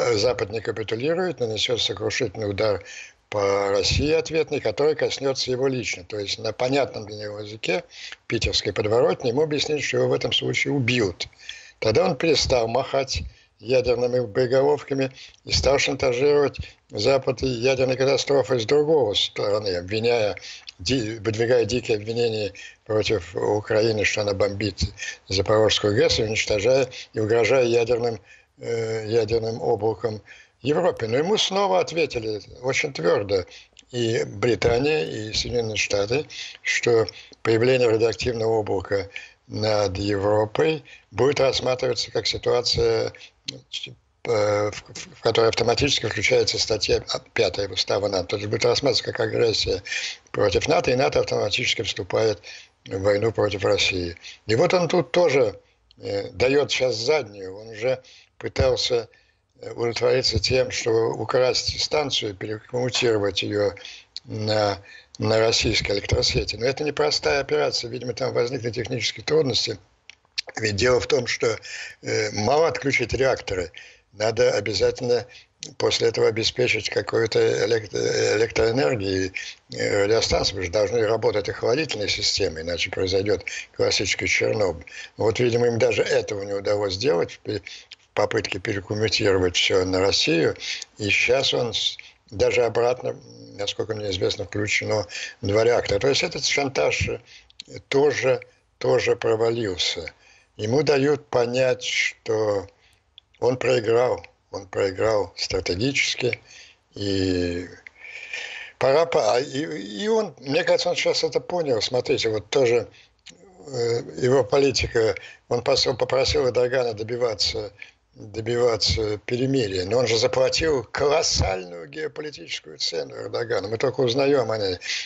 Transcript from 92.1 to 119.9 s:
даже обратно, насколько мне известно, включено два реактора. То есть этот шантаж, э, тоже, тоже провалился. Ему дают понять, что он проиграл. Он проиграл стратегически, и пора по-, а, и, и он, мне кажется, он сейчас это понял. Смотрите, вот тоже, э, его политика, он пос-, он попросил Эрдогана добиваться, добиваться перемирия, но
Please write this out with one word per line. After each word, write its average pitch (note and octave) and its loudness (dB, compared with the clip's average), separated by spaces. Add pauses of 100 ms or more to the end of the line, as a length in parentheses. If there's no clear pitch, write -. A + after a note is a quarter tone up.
даже A#2+ 2
обратно, A#2+ 0 (420)
насколько G2+ -4
мне G#2 -6
известно, G2 -2
включено G#2 -2 (360)
два G#2 2
реактора. G#2 2
То C3+ 2
есть C3+ 2
этот - -6
шантаж, C#3 0
э, A#2 -6 (720)
тоже, C3 2 (400)
тоже A#2+ 2
провалился. A2 0 (440)
Ему A2+ 0
дают C#3+ 2
понять, B2 2
что G#2 -2 (720)
он B2+ 2
проиграл. A#2+ 2 (240)
Он G2 -10
проиграл G2+ 0
стратегически, A2 -2 (560)
и F2+ -2 (1120)
пора C#3 4
по-, C3 2
а, B2 4
и, E3 -6
и G#3+ -2
он, G#3+ 0
мне C#3 0
кажется, F3 2
он E3 0
сейчас - 0
это D#3+ 0
понял. C#3+ -2
Смотрите, B2 0
вот G#2+ -4
тоже, A#2+ 4 (800)
э, A#2 -2 (180)
его B2+ 4
политика, A#2+ 2 (360)
он A#2+ 0
пос-, B2+ 2
он C3+ 0
попросил C3 2
Эрдогана B2 0
добиваться, A2 -2 (440)
добиваться A2 0
перемирия, B2 0
но A2 2